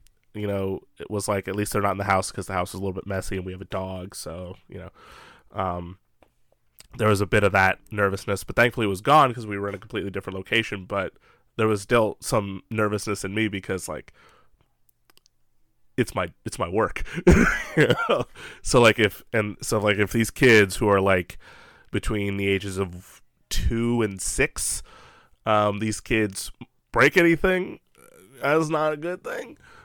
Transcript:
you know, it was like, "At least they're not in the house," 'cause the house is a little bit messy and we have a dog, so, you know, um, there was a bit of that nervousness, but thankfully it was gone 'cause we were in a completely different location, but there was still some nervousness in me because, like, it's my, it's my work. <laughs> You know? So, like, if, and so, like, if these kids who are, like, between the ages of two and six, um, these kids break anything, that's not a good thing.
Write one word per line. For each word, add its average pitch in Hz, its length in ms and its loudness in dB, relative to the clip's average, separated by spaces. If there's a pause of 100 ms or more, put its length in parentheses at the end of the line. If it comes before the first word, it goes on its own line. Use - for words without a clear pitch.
(340)
you 104 120 -6
know, 98 340 -4 (180)
it - 120 -12
was 104 180 -4
like, 101 200 -2
"At 98 80 -6
least 104 160 -2
they're 104 100 0
not 101 100 2
in 95 60 -6
the 98 60 -4
house," 95 260 2
'cause - 160 -10
the 98 60 -10
house 90 180 -2
is - 40 -12
a 95 40 -10
little 98 140 -4
bit 95 140 -10
messy 95 300 -4
and 92 100 -8
we 92 60 -10
have 92 100 -12
a - 40 -14
dog, 95 480 -8
so, 87 400 -12 (140)
you - 100 -16
know, 87 120 -16 (600)
um, 90 460 -6 (1000)
there 110 100 2
was 104 140 4
a 101 40 0
bit 104 180 2
of 95 80 4
that 95 260 4 (120)
nervousness, 98 540 -2
but - 120 -10
thankfully 117 300 2
it 98 40 0
was 95 100 -4
gone 139 320 6
'cause 117 140 -12
we 104 120 -4
were 101 100 -4
in 98 60 -6
a 98 40 -8
completely 98 320 -8
different 95 260 -8
location, 101 480 -2
but 95 300 -4 (420)
there 110 120 2
was 104 140 0
still 113 380 2
some 101 500 -4
nervousness 107 540 -2
in 98 100 -6
me 110 140 0
because, 95 400 -6
like, 78 240 -12 (1800)
it's - 180 -2
my, 90 140 -2 (180)
it's - 120 -8
my 87 100 -4
work. 104 340 -2 (240)
<laughs> 175 100 10 (400)
You 151 120 6 (200)
know? 147 160 0 (380)
So, - 180 4
like, 113 180 8
if, 107 240 2 (100)
and 104 300 -2
so, - 160 -2
like, 101 200 2
if 101 140 0
these 113 180 2
kids 107 460 6
who 110 120 2
are, 98 120 6
like, 95 380 0 (540)
between 101 440 -4
the 98 120 -2
ages 98 300 -2
of 90 440 -8 (260)
two 117 540 2
and 98 180 -2
six, - 600 -4 (640)
um, 104 320 2
these 107 220 -4
kids 107 500 -2 (400)
break 127 260 4
anything, 180 600 2 (640)
that's 151 280 2
not 156 220 0
a 151 40 -6
good 175 260 -8
thing. - 340 -12 (280)